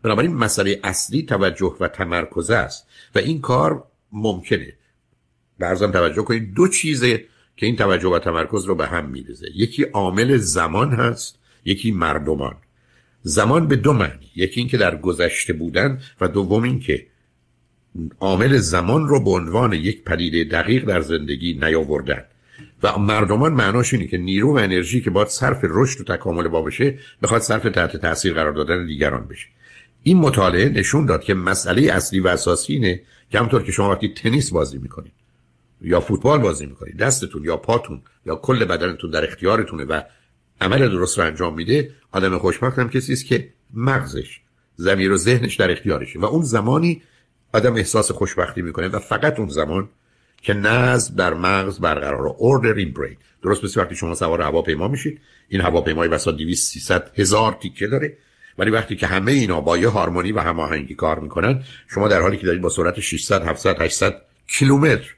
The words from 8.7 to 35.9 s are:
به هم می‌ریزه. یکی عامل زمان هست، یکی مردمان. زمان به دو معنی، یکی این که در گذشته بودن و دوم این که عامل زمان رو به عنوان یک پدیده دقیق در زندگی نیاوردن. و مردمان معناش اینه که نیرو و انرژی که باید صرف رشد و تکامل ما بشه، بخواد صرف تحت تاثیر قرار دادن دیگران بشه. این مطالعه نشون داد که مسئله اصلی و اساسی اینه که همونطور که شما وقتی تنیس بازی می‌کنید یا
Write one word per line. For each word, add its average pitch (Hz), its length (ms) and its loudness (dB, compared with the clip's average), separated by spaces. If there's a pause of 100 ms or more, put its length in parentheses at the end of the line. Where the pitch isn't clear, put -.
به 78 120 -2
هم 82 200 -4
می‌ریزه. 65 480 -12
یکی 120 280 0
عامل 104 540 2
زمان 92 560 0
هست، 117 460 -2 (260)
یکی 98 280 -2
مردمان. 76 640 -2 (680)
زمان 131 460 2
به 139 80 4
دو 131 160 4
معنی، 90 440 -2
یکی 92 240 -2
این 123 80 -4
که 127 80 -2
در 90 200 2
گذشته 85 560 -2
بودن 87 480 -2 (200)
و 92 80 0
دوم 101 340 0
این 127 180 -2
که 69 260 -4 (1120)
عامل 101 360 4
زمان 95 520 2
رو 139 160 4
به 101 60 2
عنوان 92 420 2
یک 87 320 -4
پدیده 82 400 0
دقیق 85 400 0
در 95 160 0
زندگی 76 600 -4
نیاوردن. 73 640 0 (580)
و 104 160 0
مردمان 107 540 2
معناش 120 420 2
اینه 98 120 -2
که 92 120 -4
نیرو 98 360 2
و 135 40 4
انرژی 92 420 2
که - 100 -2
باید 101 180 2
صرف 131 340 -2
رشد 110 380 2
و 92 160 -4
تکامل 85 320 -2
ما 80 140 0
بشه، 131 360 -2 (240)
بخواد 113 200 2
صرف 110 200 0
تحت 92 340 0
تاثیر 82 380 0
قرار 78 180 0
دادن 80 340 -2
دیگران 71 400 -2
بشه. - 200 -16 (560)
این 180 140 6
مطالعه 101 520 4
نشون 139 380 2
داد 80 180 0
که 101 100 2
مسئله 95 580 2
اصلی - 280 0
و 92 80 2
اساسی 87 440 0
اینه 98 280 0 (300)
که 107 80 0
همونطور 113 240 2
که - 100 -6
شما 101 180 0
وقتی 95 180 0
تنیس 127 420 -2
بازی 73 280 -2
می‌کنید - 340 -14 (680)
یا 85 180 2